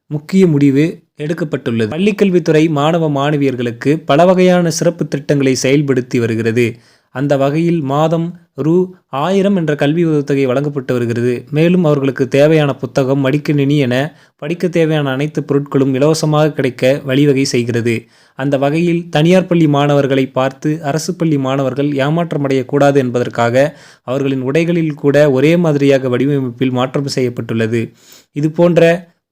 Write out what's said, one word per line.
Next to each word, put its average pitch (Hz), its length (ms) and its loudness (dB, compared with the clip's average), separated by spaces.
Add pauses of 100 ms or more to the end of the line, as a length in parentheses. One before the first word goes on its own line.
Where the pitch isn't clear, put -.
முக்கிய 180 400 0
முடிவு 143 680 2
எடுக்கப்பட்டுள்ளது. 143 720 -4
பள்ளிக்கல்வித்துறை 175 800 2
மாணவ 160 420 0
மாணவியர்களுக்கு 139 960 -2
பல 151 200 4
வகையான 180 460 4
சிறப்பு 165 380 -2
திட்டங்களை 139 540 0
செயல்படுத்தி 135 560 0
வருகிறது. 113 580 0 (340)
அந்த 143 260 -2
வகையில் 160 440 0
மாதம் 160 580 -2 (160)
ரூ. 175 380 0 (140)
ஆயிரம் 190 500 0
என்ற 156 180 -2
கல்வி 151 300 0
உதவித்தொகை 143 420 0
வழங்கப்பட்டு 139 480 -2
வருகிறது. 120 560 -2
மேலும் 170 340 2
அவர்களுக்கு 135 440 0
தேவையான 147 480 2
புத்தகம், 135 500 -2
மடிக்கணினி 143 500 0
என 135 380 -2 (220)
படிக்க 170 320 -6
தேவையான 156 420 0
அனைத்து 143 320 -4
பொருட்களும் 139 520 0
இலவசமாக 151 580 2
கிடைக்க 135 520 -2
வழிவகை 139 400 2
செய்கிறது. 117 640 -2 (280)
அந்த 139 240 -2
வகையில் 170 500 -2
தனியார் 175 380 2
பள்ளி 170 220 2
மாணவர்களை 139 580 2
பார்த்து 139 560 -4
அரசு 156 320 -4
பள்ளி 165 240 -2
மாணவர்கள் 135 520 -2
ஏமாற்றமடையக்கூடாது 143 1080 0
என்பதற்காக 123 800 0 (260)
அவர்களின் 135 480 -4
உடைகளில் 165 440 0
கூட 143 360 2
ஒரே 139 260 2
மாதிரியாக 139 520 2
வடிவமைப்பில் 131 600 -2
மாற்றம் 135 360 -2
செய்யப்பட்டுள்ளது. 117 840 -4 (400)
இது 151 180 -2
போன்ற 170 580 2 (240)